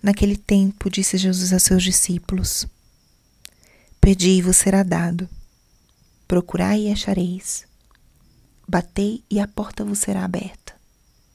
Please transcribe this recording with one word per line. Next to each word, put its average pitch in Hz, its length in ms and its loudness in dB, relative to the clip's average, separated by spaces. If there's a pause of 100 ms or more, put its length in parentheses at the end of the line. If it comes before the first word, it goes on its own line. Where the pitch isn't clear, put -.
Naquele 202 320 2
tempo, 196 540 0
disse 190 280 -2
Jesus 185 360 0
a 185 60 4
seus 185 220 4
discípulos: 185 840 -2 (1300)
"Pedi 185 300 6
e 185 100 4
vos 180 160 2
será 196 260 2
dado. 170 460 -2 (1000)
Procurai 180 540 0
e 208 100 0
achareis. 190 760 -4 (1000)
Batei 196 640 -4
e 208 100 0
a 202 80 -2
porta 208 380 -8
vos 208 140 -4
será 95 260 -4
aberta. - 500 -10 (600)